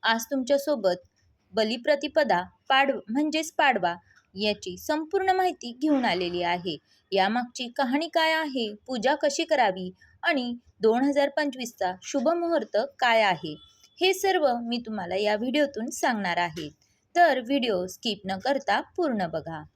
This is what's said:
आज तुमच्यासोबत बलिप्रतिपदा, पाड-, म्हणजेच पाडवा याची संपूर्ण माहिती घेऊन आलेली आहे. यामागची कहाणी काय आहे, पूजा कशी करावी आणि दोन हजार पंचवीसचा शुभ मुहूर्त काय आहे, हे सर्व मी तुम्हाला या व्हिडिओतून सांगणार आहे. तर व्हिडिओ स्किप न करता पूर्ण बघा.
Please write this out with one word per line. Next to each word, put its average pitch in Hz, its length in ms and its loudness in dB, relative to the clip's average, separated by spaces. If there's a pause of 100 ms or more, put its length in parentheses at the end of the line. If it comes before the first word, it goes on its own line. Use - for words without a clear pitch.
आज 226 220 2
तुमच्यासोबत 277 760 0 (500)
बलिप्रतिपदा, 240 880 0 (280)
पाड-, 269 300 4 (100)
म्हणजेच 302 440 -2
पाडवा 214 420 2 (400)
याची 208 440 -4
संपूर्ण 320 520 -2
माहिती 370 400 0 (120)
घेऊन 285 220 2
आलेली 180 380 -2
आहे. 175 340 -2 (360)
यामागची 233 640 0
कहाणी 285 380 -2
काय 320 180 2
आहे, 277 340 -2 (200)
पूजा 254 280 0
कशी 294 300 0
करावी 196 460 0 (320)
आणि 254 300 0 (280)
दोन 226 240 4
हजार 285 240 2
पंचवीसचा 254 640 -4 (100)
शुभ 269 260 -2
मुहूर्त 339 480 0 (240)
काय 226 220 4
आहे, 160 320 0 (440)
हे 370 160 4
सर्व 370 340 2 (140)
मी 233 240 -4
तुम्हाला 190 300 -6
या 208 200 0
व्हिडिओतून 254 540 0
सांगणार 202 480 -2
आहे. 170 300 -4 (460)
तर 311 260 6
व्हिडिओ 233 460 0
स्किप 202 400 -6
न 190 120 -4
करता 240 420 0 (160)
पूर्ण 240 300 0
बघा. 160 360 -8 (140)